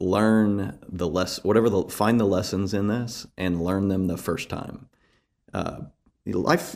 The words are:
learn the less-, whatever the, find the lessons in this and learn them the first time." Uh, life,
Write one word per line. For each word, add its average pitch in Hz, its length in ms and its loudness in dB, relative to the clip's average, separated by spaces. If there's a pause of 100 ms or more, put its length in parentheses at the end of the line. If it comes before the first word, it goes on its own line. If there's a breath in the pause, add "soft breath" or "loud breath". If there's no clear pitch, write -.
learn 104 760 2 (140)
the 90 160 -4
less-, 90 380 -2
whatever 110 240 4
the, 98 140 2
find 113 360 2
the 110 60 2
lessons 95 480 0
in 101 140 0
this 117 380 -4 (120)
and 87 260 -2
learn 98 240 0
them 95 200 0
the 87 100 -2
first - 320 -6
time." - 400 -10 (640)
Uh, - 300 -6 (420)
life, - 500 0